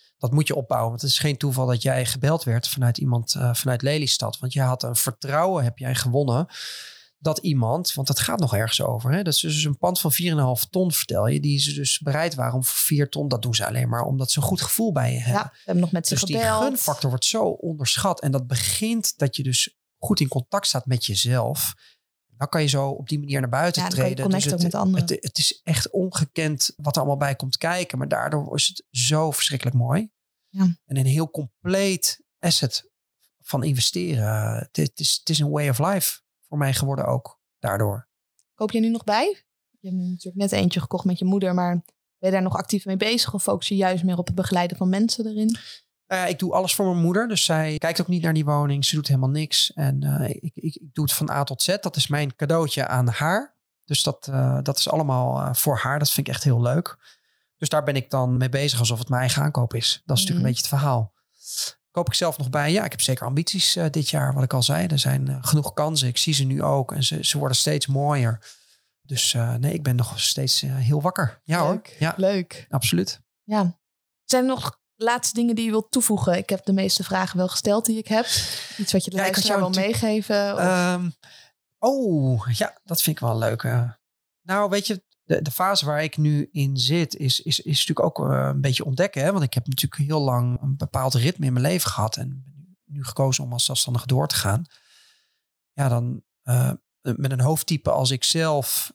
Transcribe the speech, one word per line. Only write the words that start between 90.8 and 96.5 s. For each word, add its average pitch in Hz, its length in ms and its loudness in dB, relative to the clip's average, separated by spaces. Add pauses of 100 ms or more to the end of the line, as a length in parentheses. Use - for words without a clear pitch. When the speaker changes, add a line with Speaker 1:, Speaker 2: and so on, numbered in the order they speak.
Speaker 1:
ritme 139 320 0
in 127 60 0
mijn 123 120 2
leven 175 260 0
gehad 107 260 -2
en 131 280 -8 (400)
nu 143 200 -10
gekozen 135 400 0
om 123 80 -8
als 120 120 -2
zelfstandige 123 420 -2
door 131 220 2
te - 60 -2
gaan. 110 300 0 (1080)
Ja, 139 160 0
dan, 120 340 0 (200)
eh, 127 300 2 (300)